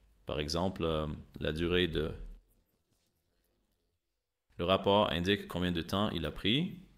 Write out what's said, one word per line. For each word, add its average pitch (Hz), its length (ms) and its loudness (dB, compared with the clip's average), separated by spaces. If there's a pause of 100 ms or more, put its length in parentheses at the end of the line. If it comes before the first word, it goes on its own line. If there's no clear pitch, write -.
(260)
par 67 120 -4
exemple, 82 460 -2
euh, 78 220 0 (340)
la 78 120 -2
durée 85 360 2
de... 80 240 -4 (2500)
Le 87 80 -2
rapport 98 440 6
indique 92 380 0
combien 90 240 0
de 82 100 -2
temps 98 280 0
il 80 160 -4
a 76 40 -4
pris, 139 480 -2 (200)